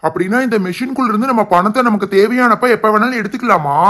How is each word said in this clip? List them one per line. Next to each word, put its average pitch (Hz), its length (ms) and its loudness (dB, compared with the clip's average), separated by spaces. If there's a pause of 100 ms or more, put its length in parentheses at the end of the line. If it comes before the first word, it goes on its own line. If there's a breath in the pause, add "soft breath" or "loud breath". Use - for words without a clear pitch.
அப்படின்னா 185 360 -2
இந்த 226 220 -2
மெஷின்குள்ள 254 460 -4
இருந்து 220 180 -2
நம்ம 226 140 2 (100)
பணத்தை 214 340 2
நமக்கு 208 260 0
தேவையானப்ப 233 600 2
எப்ப 220 160 0
வேணாலும் 233 300 0
எடுத்துக்கலாமா? 190 580 -2 (100)